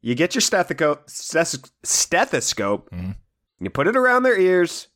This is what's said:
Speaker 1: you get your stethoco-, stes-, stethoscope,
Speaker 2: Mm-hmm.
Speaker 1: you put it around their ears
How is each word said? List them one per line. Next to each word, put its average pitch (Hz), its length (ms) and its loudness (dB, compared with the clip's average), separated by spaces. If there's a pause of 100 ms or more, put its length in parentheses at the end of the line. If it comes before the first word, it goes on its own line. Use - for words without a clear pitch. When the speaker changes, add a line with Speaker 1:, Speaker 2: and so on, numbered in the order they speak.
Speaker 1:
you 117 140 -2
get 160 220 0
your 226 60 0
stethoco-, 160 580 0 (100)
stes-, - 640 -4 (100)
stethoscope, - 1080 -2
Speaker 2:
Mm-hmm. 90 200 -8 (480)
Speaker 1:
you 90 100 -6
put 147 180 0
it 233 80 2
around 254 260 4
their 247 160 4
ears 185 580 2